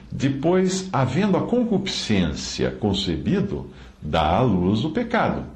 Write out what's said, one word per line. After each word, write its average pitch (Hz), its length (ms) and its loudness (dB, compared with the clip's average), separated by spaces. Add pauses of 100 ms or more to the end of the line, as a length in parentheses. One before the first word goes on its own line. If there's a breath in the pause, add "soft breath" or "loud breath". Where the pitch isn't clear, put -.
(120)
"Depois, 185 800 0
havendo 170 460 2
a 143 60 0
concupiscência 98 1300 0
concebido, 90 1000 -2 (320 loud breath)
dá 80 380 2
à - 20 4
luz 104 420 2
o 160 60 -2
pecado, 226 560 -2 (100)